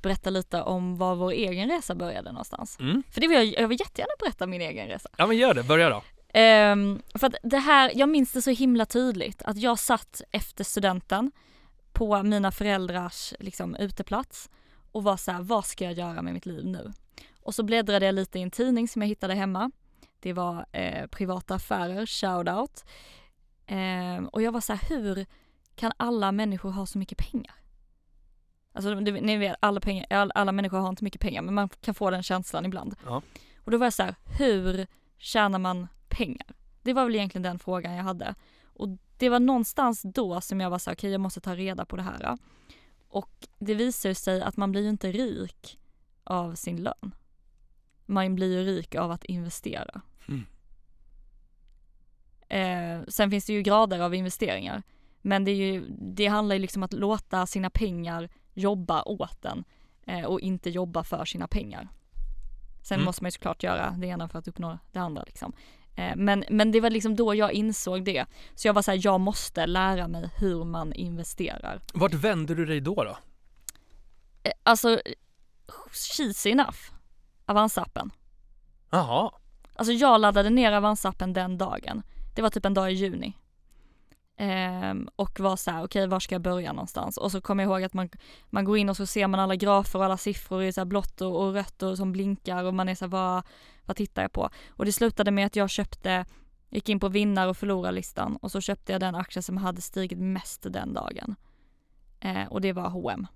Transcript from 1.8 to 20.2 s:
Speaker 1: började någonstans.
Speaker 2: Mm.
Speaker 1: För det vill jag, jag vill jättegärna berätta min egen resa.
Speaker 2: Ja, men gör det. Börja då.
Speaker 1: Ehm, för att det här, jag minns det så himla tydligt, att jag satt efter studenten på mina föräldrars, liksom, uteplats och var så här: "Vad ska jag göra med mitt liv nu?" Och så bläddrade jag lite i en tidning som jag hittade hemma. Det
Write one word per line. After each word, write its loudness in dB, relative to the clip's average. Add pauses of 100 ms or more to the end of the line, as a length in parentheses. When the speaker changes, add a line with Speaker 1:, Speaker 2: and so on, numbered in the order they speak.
Speaker 1:
började -8
någonstans. -12
Speaker 2:
Mm. 0
Speaker 1:
För -2
det 4
vill 6
jag, 8 (180)
jag 2
vill 0
jättegärna -6
berätta -4
min -6
egen -6
resa. -10
Speaker 2:
Ja, 4
men 4
gör 6
det. 2
Börja 8
då. -2 (300)
Speaker 1:
Ehm, 8 (140)
för 2
att 2
det 2
här, 8
jag 6
minns 4
det -2
så 2
himla 4
tydligt, 0
att -4
jag 2
satt 0 (100)
efter -6
studenten 0 (600)
på 2
mina 4
föräldrars, -2
liksom, -8
uteplats -6 (420)
och -4
var 4
så -6
här: -4
"Vad 0
ska -6
jag -6
göra -6
med -4
mitt -8
liv -8
nu?" -8 (480)
Och -6
så 0
bläddrade 4
jag 4
lite -2
i -4
en -4
tidning 2
som -4
jag 0
hittade -2
hemma. -2 (480)
Det -6